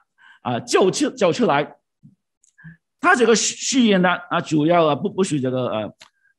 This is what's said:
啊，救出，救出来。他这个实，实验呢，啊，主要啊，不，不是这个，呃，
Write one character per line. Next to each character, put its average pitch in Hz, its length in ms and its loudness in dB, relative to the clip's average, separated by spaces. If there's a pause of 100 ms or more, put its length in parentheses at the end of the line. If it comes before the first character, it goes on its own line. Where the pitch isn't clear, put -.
(420)
啊， 120 200 -4
救 190 280 0
出， 277 220 -2
救 - 200 0
出 240 140 -2
来。 151 300 0 (1300)
他 349 120 4
这 240 100 2
个 226 100 6
实， - 200 -2
实 - 260 -2
验 208 180 4
呢， 180 100 2 (200)
啊， 170 100 -2
主 151 280 -2
要 170 180 4
啊， 147 80 2
不， 123 160 -4
不 - 140 -2
是 156 180 -2
这 127 80 -2
个， 127 200 -4
呃， 104 240 -6 (460)